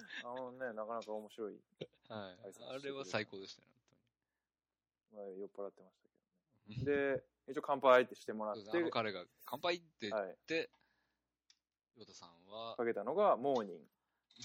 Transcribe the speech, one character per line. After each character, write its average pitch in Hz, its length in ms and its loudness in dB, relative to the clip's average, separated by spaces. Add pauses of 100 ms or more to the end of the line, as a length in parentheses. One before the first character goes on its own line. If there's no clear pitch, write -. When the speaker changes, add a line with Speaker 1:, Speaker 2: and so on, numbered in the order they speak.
(240)
Speaker 1:
あ 120 120 -10
の 127 160 -6
ね、 127 220 -6
な 107 120 -4
か 113 100 -4
な 113 60 -2
か 107 120 -8
面 107 160 -8
白 107 200 -6
い 92 40 -8 (560)
Speaker 2:
は 104 220 -8
い。 92 160 -18
Speaker 1:
挨 - 20 -10
拶 - 20 -12
し - 60 -20
て - 20 -20
く - 0 -
れ 120 60 -16
た。 127 60 -12
Speaker 2:
あ 131 80 -8
れ 139 120 -6
は 139 140 -8
最 107 200 -2
高 101 140 -12
で 95 80 -12
し - 80 -16
た - 60 -20
ね、 - 100 -20
本 - 140 -20 (1300)
当 107 100 -16
に。 101 60 -8
Speaker 1:
ま - 20 -8
あ、 95 100 -8
酔 101 60 -6
っ 95 40 -14
払 101 200 -8
っ - 20 -10
て - 120 -20
ま 92 80 -20
し - 60 -20
た - 60 -20
け - 60 -20
ど - 60 -20
ね。 - 640 -20
Speaker 2:
う - 20 -4
ん。 127 40 -4 (320)
Speaker 1:
で、 - 60 -6 (240)
一 135 120 -6
応 - 20 -2
乾 143 180 0
杯 127 240 12
っ - 40 4
て 104 80 -12
し - 100 -18
て 117 80 -2
も 107 120 -2
ら 107 60 0
っ 104 40 -2
て。 110 60 -8
Speaker 2:
そ - 100 -14
う - 20 2
で 175 60 4
す。 - 20 4
あ 165 40 2
の 160 60 2
彼 110 220 2
が 87 120 -8 (200)
乾 139 160 -6
杯 175 140 2
っ 180 40 -8
て 156 300 -8
言 - 0 -
っ 101 260 -2 (100)
て、 160 120 0
Speaker 1:
は 156 80 0
い。 - 20 -14 (1300)
Speaker 2:
ヨ 110 100 -18
タ 101 80 -20
さ 95 120 -18
ん 85 220 -20
は、 113 280 -8
Speaker 1:
か 123 80 -2
け 117 100 2
た 101 120 -2
の 139 100 -2
が 190 220 6
モ 127 260 0
ー - 0 -
ニ 90 120 -8
ン - 20 -16
グ。 - 100 -20 (580)